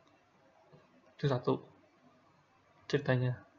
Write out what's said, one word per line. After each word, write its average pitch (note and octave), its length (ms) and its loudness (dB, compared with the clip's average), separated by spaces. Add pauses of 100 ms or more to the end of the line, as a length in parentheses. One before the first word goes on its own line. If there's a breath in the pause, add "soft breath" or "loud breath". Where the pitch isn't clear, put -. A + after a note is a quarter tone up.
(1120)
Itu - 160 -2
satu C3 320 0 (1300)
ceritanya. B2+ 480 0 (220)